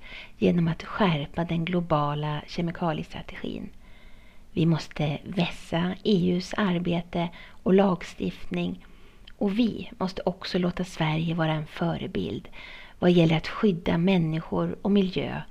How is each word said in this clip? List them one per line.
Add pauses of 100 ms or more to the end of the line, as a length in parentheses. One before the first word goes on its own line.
(380)
genom
att
skärpa
den
globala
kemikaliestrategin. (840)
Vi
måste
vässa
E
U:s
arbete (340)
och
lagstiftning, (520)
och
vi
måste
också
låta
Sverige
vara
en
förebild (520)
vad
gäller
att
skydda
människor
och
miljö